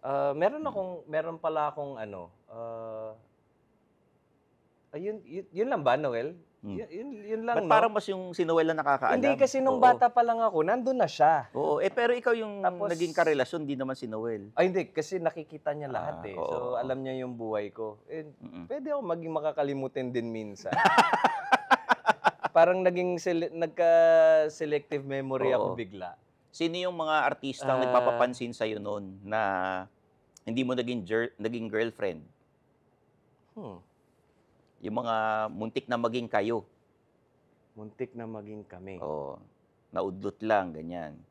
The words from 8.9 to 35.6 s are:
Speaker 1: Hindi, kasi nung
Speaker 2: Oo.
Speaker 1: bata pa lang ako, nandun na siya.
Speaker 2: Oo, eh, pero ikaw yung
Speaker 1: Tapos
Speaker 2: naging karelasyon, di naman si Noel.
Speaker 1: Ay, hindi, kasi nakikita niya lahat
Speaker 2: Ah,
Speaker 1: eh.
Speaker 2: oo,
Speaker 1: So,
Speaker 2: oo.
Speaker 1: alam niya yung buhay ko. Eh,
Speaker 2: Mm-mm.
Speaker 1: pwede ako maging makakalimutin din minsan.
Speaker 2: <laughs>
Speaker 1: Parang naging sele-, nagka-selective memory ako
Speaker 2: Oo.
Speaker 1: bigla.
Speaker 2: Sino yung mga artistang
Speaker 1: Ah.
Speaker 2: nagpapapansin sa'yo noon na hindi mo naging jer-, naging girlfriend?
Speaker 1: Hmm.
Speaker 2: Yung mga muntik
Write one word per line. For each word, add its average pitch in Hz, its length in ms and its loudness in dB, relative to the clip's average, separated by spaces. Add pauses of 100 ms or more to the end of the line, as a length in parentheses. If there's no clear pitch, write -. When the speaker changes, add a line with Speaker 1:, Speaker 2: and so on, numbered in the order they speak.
Speaker 1:
Hindi, 277 160 4
kasi 269 240 2
nung 262 160 2
Speaker 2:
Oo. 247 80 4
Speaker 1:
bata 247 240 8
pa 240 160 4
lang 233 160 0
ako, 190 240 2
nandun 247 320 0
na 233 80 2
siya. 151 480 4
Speaker 2:
Oo, 147 240 0
eh, 190 160 2
pero 240 240 2
ikaw 240 160 0
yung 208 320 -4
Speaker 1:
Tapos 185 240 0
Speaker 2:
naging 170 240 -2
karelasyon, 151 560 2
di 139 80 -4
naman 131 160 -4
si 127 160 -8
Noel. 110 480 -6
Speaker 1:
Ay, 180 160 4
hindi, 180 160 -2
kasi 175 320 -4
nakikita 151 560 -6
niya 147 160 -8
lahat 85 320 -6
Speaker 2:
Ah, 101 80 -10
Speaker 1:
eh. - 0 -
Speaker 2:
oo, 87 160 -6
Speaker 1:
So, - 80 -2 (160)
Speaker 2:
oo. 120 80 -4
Speaker 1:
alam 131 240 -6
niya 131 160 -6
yung 127 160 -8
buhay 110 320 -4
ko. 107 400 -10
Eh, 156 160 -10 (160)
Speaker 2:
Mm-mm. - 240 -14
Speaker 1:
pwede 262 320 -6
ako 190 80 -4
maging 165 300 -4
makakalimutin 143 720 -2
din 117 240 -4
minsan. 104 400 -8
Speaker 2:
<laughs> - 1800 2
Speaker 1:
Parang 180 240 6
naging 180 400 2
sele-, 170 320 0
nagka-selective 160 1500 4
memory 135 480 0
ako 110 160 4
Speaker 2:
Oo. 92 80 -2
Speaker 1:
bigla. 92 400 -10 (320)
Speaker 2:
Sino 170 320 -2
yung 180 160 -2
mga 156 320 4
artistang 135 480 -2
Speaker 1:
Ah. 127 80 2
Speaker 2:
nagpapapansin 123 720 2
sa'yo 107 240 -2
noon 101 400 -8
na 107 200 -2 (1080)
hindi 117 180 0
mo 127 80 -2
naging 120 320 -2
jer-, 113 320 -2
naging 113 320 -6
girlfriend? 104 540 -4 (1300)
Speaker 1:
Hmm. 107 300 -14 (960)
Speaker 2:
Yung 113 220 -4
mga 117 160 0 (320)
muntik 110 400 -6